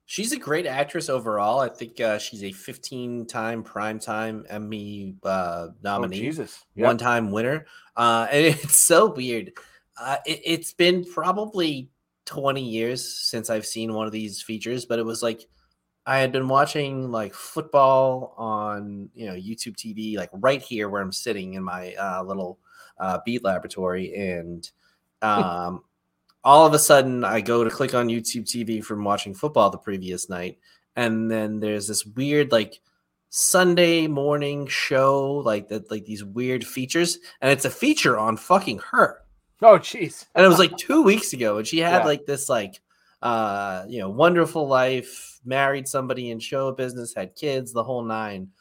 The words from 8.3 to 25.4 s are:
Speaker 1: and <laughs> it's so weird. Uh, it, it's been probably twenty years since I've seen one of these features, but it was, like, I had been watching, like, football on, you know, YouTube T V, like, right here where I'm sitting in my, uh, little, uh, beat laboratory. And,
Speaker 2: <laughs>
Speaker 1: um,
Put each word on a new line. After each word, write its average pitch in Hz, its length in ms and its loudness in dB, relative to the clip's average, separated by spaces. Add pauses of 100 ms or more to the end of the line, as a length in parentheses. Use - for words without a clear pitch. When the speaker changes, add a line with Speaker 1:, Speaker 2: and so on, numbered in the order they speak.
Speaker 1:
and 147 160 6
<laughs> 151 80 6
it's - 300 2
so 180 260 6
weird. 123 420 -6 (460)
Uh, 131 280 -4
it, 156 180 -6
it's 165 300 -4
been 180 320 2
probably 175 840 -2 (380)
twenty 135 420 -2
years 117 400 -4
since - 400 -6
I've 110 160 -2
seen 113 300 -6
one 110 120 -4
of 107 60 -8
these 107 300 -8
features, 117 420 -8
but 117 140 -4
it 113 80 -4
was, 113 160 -8
like, 113 240 -4 (580)
I 135 140 0
had 131 140 0
been 131 160 -2
watching, 135 640 0
like, 107 200 -4
football 135 1040 2
on, 104 800 -6
you 117 120 -14
know, 92 80 -10
YouTube 104 420 -12
T 113 160 -12
V, 107 260 -6
like, 90 140 -8
right 131 280 0
here 107 280 -6
where 101 120 -4
I'm 95 120 -6
sitting 95 420 -8
in 95 80 -8
my, 92 320 -10
uh, 95 300 -6
little, 95 340 -8 (400)
uh, 90 260 -4
beat 120 200 -4
laboratory. 92 720 -4
And, 87 540 -8 (280)
Speaker 2:
<laughs> - 260 -20
Speaker 1:
um, 92 640 -2 (580)